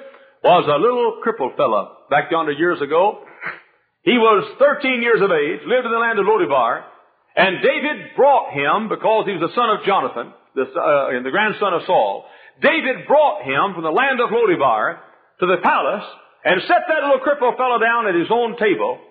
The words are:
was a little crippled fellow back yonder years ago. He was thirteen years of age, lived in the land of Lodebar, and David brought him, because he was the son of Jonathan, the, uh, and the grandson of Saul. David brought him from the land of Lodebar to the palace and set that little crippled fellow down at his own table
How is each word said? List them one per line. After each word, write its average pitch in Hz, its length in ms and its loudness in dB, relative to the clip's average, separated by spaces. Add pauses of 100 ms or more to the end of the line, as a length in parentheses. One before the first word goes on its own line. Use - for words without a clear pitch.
(420)
was 160 260 6
a 147 120 2
little 233 420 0
crippled - 340 -4
fellow 110 520 -2
back 147 220 0
yonder 165 220 -2
years 160 280 -2
ago. 165 440 0 (760)
He 240 140 2
was 220 280 4 (140)
thirteen 262 440 0
years 233 180 2
of 196 120 2
age, 156 340 0
lived 247 180 0
in 226 80 -6
the 233 60 -2
land 233 200 -2
of 196 60 0
Lodebar, 143 600 0 (520)
and 180 240 2
David 247 560 -2
brought 262 360 4
him, 156 360 -2
because 202 380 0
he 202 60 -4
was 165 120 -4
the 160 120 -6
son 240 120 0
of 208 160 -2
Jonathan, 147 480 -2 (220)
the, 131 100 0
uh, 143 480 0
and 123 140 -4
the 131 40 -8
grandson 196 440 -2
of 156 100 -2
Saul. 113 400 0 (380)
David 254 440 0
brought 285 360 2
him 147 320 -2
from 170 80 -10
the 160 100 -4
land 254 280 0
of 240 100 -2
Lodebar 156 680 0 (400)
to 180 60 0
the 180 140 0
palace 202 460 0 (380)
and 180 180 0
set - 260 0
that 311 160 -2
little 277 160 2
crippled 269 360 0
fellow 254 240 0
down 233 260 0
at 190 80 0
his 170 160 0
own 226 260 -2
table 127 400 0 (140)